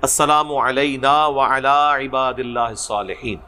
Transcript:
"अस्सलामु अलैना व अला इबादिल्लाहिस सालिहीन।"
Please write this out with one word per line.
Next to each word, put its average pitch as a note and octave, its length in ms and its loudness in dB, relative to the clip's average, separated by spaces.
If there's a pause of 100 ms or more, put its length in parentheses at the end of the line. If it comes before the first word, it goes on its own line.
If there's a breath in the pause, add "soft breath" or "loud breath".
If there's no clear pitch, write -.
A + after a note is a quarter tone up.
"अस्सलामु D3+ 540 2
अलैना C#3 680 2
व C#3 180 -2
अला C#3 520 2
इबादिल्लाहिस B2 800 -4
सालिहीन।" G#2 680 -6